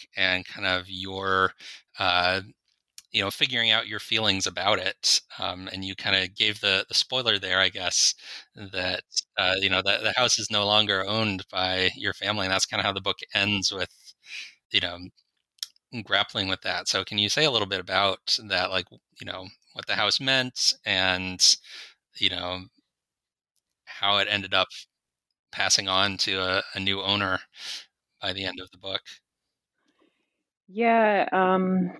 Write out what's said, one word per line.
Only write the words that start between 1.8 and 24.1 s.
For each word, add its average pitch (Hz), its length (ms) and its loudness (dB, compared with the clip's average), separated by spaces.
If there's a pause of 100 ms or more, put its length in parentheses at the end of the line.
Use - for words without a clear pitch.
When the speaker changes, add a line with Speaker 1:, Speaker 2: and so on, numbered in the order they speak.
Speaker 1:
uh, 90 420 2 (680)
you 110 120 0
know, 98 80 -2
figuring 120 400 0
out 113 160 2
your 107 120 -8
feelings 104 480 0
about 95 320 0
it. - 420 0 (180)
Um, 92 340 -6
and 95 120 -8
you 95 100 -8
kinda 95 340 0
gave 107 320 -2
the, 98 280 2
the - 60 -4
spoiler 120 440 0
there, 92 200 0
I 92 100 4
guess, - 460 0 (400)
that, 92 480 -4 (340)
uh, 95 220 2
you 98 100 4
know, 95 140 2
the, 98 200 2
the 104 140 0
house 123 220 4
is 110 120 -6
no 104 140 2
longer 104 400 2
owned 104 460 0
by 92 440 0
your 101 180 -4
family, 101 320 -2
and 92 80 0
that's 95 140 2
kinda 104 160 -2
how 101 100 0
the 95 80 -6
book 98 180 -4 (160)
ends 101 360 0
with, 95 180 -4 (840)
you 101 100 2
know, 87 180 -4 (1040)
grappling 98 460 0
with 95 120 -4
that. 92 280 -4
So 95 160 0
can 107 140 -8
you 104 100 2
say 151 160 2
a 147 60 4
little 107 160 2
bit 95 140 -4
about 95 560 0 (120)
that, 92 220 0
like, 92 160 -2 (320)
you - 60 -14
know, 92 220 -10 (260)
what - 140 -12
the 101 80 -2
house 104 260 2
meant 131 520 0 (120)
and, 92 560 0 (760)
you 98 120 2
know, 90 360 -6 (1200)
how 101 320 0